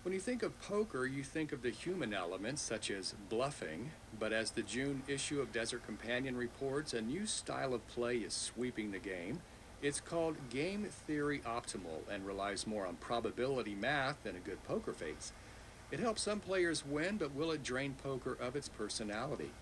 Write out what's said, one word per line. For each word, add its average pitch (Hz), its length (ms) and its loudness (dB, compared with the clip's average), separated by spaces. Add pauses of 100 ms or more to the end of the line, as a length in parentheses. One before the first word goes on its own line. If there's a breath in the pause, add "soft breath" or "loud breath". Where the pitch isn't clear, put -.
When 180 100 2
you 190 60 0
think 247 240 0
of 156 180 -2
poker, 131 440 2
you 135 180 0
think 156 280 0
of 131 80 -2
the 120 100 4
human 147 440 0
elements, 95 480 0
such - 280 0
as 95 240 -2 (140)
bluffing. 120 640 0 (280)
But 110 140 2
as 110 200 4
the 117 100 2
June 131 440 0
issue 143 340 0
of 113 120 0
Desert 117 320 0
Companion 123 520 0
reports, 131 580 0
a 113 80 2
new 165 240 0
style 135 480 0
of 113 140 -2
play 120 300 2
is 87 140 0
sweeping 113 600 0
the 92 80 -4
game. 95 420 -2 (400 loud breath)
It's 143 180 2
called 165 360 2 (140)
Game 185 340 2
Theory 147 560 0
Optimal 98 720 -2
and 98 140 -2
relies 98 420 0
more 107 200 2
on 87 80 -2
probability 117 800 2
math 135 480 2
than 92 140 -4
a 90 40 -6
good 90 240 -4
poker 185 280 0
face. - 400 -6 (580 loud breath)
It 143 100 -2
helps 220 220 4
some 208 180 2
players 175 460 4
win, 156 300 2
but 143 180 0
will 160 160 2
it 147 140 0
drain 131 380 2
poker 127 380 0
of 123 160 0
its 143 120 -2
personality? 107 840 -2 (120)